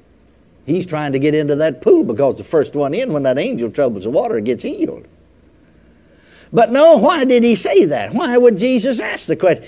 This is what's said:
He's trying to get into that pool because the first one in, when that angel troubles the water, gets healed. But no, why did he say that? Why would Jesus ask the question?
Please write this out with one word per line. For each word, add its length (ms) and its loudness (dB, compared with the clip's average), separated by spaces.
He's 200 -4
trying 280 -6
to 60 -2
get 140 0
into 220 0
that 260 -2
pool 220 4
because 320 -2
the 80 -14
first 320 -2
one 180 -2
in, 200 -4
when 100 -2
that 160 0
angel 320 -4
troubles 320 -4
the 60 -6
water, 320 -2
gets 220 -4
healed. 420 -8
But 180 2
no, 260 6
why 280 2
did 180 4
he 120 4
say 300 2
that? 280 -4
Why 240 -2
would 200 4
Jesus 420 -2
ask 260 -10
the 100 -2
question? 320 0